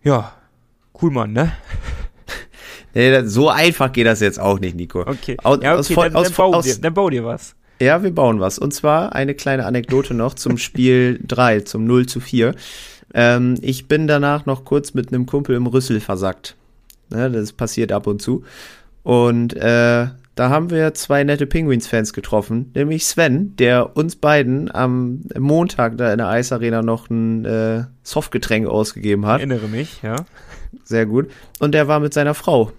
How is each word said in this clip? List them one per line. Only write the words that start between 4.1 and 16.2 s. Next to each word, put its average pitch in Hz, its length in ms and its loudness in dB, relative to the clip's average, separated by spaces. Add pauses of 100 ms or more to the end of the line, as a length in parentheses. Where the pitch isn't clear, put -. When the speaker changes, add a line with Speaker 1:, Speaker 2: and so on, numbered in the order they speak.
Speaker 2:
jetzt 101 200 0
auch 98 200 2
nicht, 90 160 -6
Nico. 87 260 -6
Speaker 1:
Okay. 127 420 -8
Speaker 2:
Au-, 131 120 6
Speaker 1:
Ja, 139 180 2
okay, 170 60 2
Speaker 2:
aus 147 120 -2
Voll-, 170 180 4
Speaker 1:
dann, 156 60 -4
Speaker 2:
aus 175 120 2
Speaker 1:
dann 180 80 -4
bau 185 200 4
Speaker 2:
aus 160 100 2
Speaker 1:
dir, 127 160 -2
dann 165 140 -2
bau 196 160 2
dir 120 120 -2
was. 113 320 -10 (240)
Speaker 2:
Ja, 151 220 4
wir 190 120 -2
bauen 123 260 2
was. 92 180 0
Und 143 160 -4
zwar 156 400 0
eine 139 220 -2
kleine 135 320 -2
Anekdote 123 480 0
noch 117 180 -2
zum 123 240 -2
Speaker 1:
<laughs> - 0 -
Speaker 2:
Spiel 123 680 2
drei, 120 360 2
zum 110 240 -4
null 123 220 4
zu 123 120 -8
vier. 120 360 0 (580)
Ähm, 123 480 4
ich 131 260 -6
bin 156 200 2
danach 143 400 2
noch 131 180 -4
kurz 143 300 -2
mit 127 180 -4
einem 123 140 -2
Kumpel 139 280 0
im 123 120 0
Rüssel 123 320 0
versackt. 95 560 -6 (560)